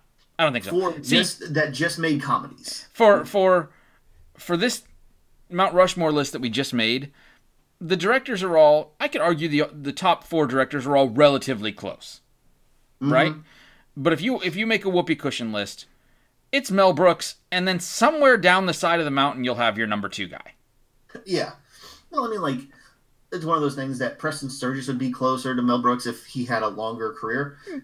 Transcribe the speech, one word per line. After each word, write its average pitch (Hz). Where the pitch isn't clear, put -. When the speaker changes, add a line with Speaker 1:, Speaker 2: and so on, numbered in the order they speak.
Speaker 1:
I 165
don't 147
think 117
so. 175
Speaker 2:
For 151
Speaker 1:
See, 127
Speaker 2:
just, -
that 143
just -
made 156
comedies. -
Speaker 1:
for, 202
for, 185
for -
this 233
Mount 175
Rushmore 175
list 147
that 147
we 123
just 120
made, 120
the 175
directors 220
are 180
all, 151
I 285
could -
argue 165
the, 147
the 143
top 170
four 160
directors 131
are 139
all 139
relatively 123
close, -
Speaker 2:
Mm-hmm. 139
Speaker 1:
right? 156
But 143
if 143
you, 233
if 175
you 220
make 220
a 196
whoopee 175
cushion 123
list, 101
it's 269
Mel 190
Brooks, 165
and 180
then 185
somewhere 277
down 185
the 170
side 170
of 160
the 147
mountain, 135
you'll 123
have 113
your 113
number 104
two 95
guy. -
Speaker 2:
Yeah. -
Well, 294
I 233
mean, 208
like, 139
it's 170
one 165
of 151
those 143
things 135
that 120
Preston 143
Sturges 131
would 123
be 127
closer 127
to 123
Mel 123
Brooks 123
if 113
he 123
had 117
a 110
longer 110
career. 127
And, 302